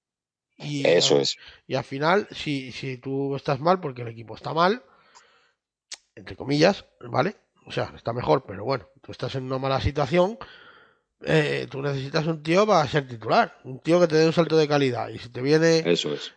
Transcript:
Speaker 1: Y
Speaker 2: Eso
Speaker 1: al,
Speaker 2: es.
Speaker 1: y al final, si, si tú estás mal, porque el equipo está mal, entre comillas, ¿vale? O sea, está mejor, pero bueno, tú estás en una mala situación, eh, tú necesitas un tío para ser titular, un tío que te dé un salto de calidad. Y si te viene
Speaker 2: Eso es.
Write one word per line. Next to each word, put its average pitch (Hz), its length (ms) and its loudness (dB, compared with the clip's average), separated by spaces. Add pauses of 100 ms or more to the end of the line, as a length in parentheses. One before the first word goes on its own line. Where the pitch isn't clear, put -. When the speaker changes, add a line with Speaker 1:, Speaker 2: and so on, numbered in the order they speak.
(580)
Speaker 1:
Y 147 280 -4
Speaker 2:
Eso - 280 4
Speaker 1:
al, 71 80 4
Speaker 2:
es. - 160 -4 (280)
Speaker 1:
y 127 80 -6
al 131 100 -4
final, 160 480 0
si, 135 380 -6
si 131 280 -10
tú 139 360 -4
estás 139 260 -4
mal, 180 200 2
porque 127 220 -8
el 117 60 -10
equipo 113 260 -14
está - 180 -10
mal, 180 300 2 (1300)
entre 95 220 -18
comillas, 151 480 2 (160)
¿vale? 123 360 -2 (280)
O - 80 -18
sea, - 240 -6
está - 160 -6
mejor, 127 340 0
pero 98 180 -10
bueno, 131 260 -4 (100)
tú - 120 -18
estás 131 240 -8
en 131 80 -8
una 131 120 -6
mala 135 240 -2
situación, 160 560 0 (880)
eh, 143 480 0
tú 131 100 -10
necesitas 143 460 -4
un 160 160 -4
tío 175 240 2
para 175 200 4
ser 139 220 -2
titular, 127 560 -2
un 127 160 -12
tío 170 200 4
que 175 60 6
te 156 100 2
dé 160 100 6
un 160 80 2
salto 160 240 2
de 151 100 4
calidad. 127 400 0
Y 113 100 -10
si 117 120 -16
te 123 100 -10
viene 156 380 4 (120)
Speaker 2:
Eso 151 220 0
es. - 240 -10